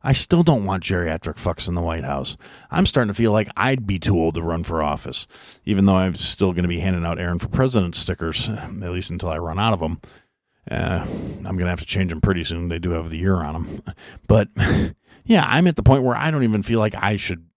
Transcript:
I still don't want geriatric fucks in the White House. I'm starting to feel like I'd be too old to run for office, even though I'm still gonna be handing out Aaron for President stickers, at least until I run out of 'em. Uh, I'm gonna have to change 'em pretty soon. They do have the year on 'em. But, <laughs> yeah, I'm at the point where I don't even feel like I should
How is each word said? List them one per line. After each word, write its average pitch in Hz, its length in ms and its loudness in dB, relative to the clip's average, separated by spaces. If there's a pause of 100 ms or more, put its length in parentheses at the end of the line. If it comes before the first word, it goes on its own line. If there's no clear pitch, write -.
I 131 100 2
still 170 300 4
don't 139 240 4
want 95 160 -2
geriatric 82 540 -2
fucks - 320 -4
in 87 60 -2
the 87 60 0
White 82 240 -4
House. 69 320 -6 (340)
I'm 180 140 2
starting 123 240 2
to 98 60 -4
feel 113 180 2
like 107 240 2
I'd 127 300 0
be 98 120 -2
too 90 200 0
old 82 160 0
to 82 80 -4
run 82 220 -2
for 80 180 -2
office, - 440 -4 (380)
even 98 220 4
though 95 100 6
I'm 92 180 2
still - 380 -2
gonna 87 160 0
be 85 120 -2
handing 87 260 -2
out 85 120 -4
Aaron 87 200 -2
for - 100 -6
President 120 480 0
stickers, 82 520 -4
at 101 420 -8
least 90 200 -6
until 87 200 -6
I 78 80 -4
run 85 200 -4
out 110 140 2
of 87 100 -2
'em. 80 180 -6 (720)
Uh, 85 360 -2 (400)
I'm 92 100 -6
gonna 90 140 -2
have 87 100 -4
to - 60 -12
change 95 260 -2
'em 78 80 -6
pretty 90 240 0
soon. 85 240 -6
They 85 100 -4
do 87 120 -4
have 82 180 -4
the 82 100 -8
year 95 180 2
on 78 180 -4
'em. - 280 -8 (440)
But, 104 300 6
<laughs> - 380 2 (300)
yeah, 214 240 4
I'm 147 180 4
at 147 100 2
the - 60 -4
point 131 220 6
where 123 120 2
I 156 140 0
don't 143 140 2
even 107 180 2
feel 113 180 2
like 107 140 2
I 101 220 0
should 85 300 -6 (100)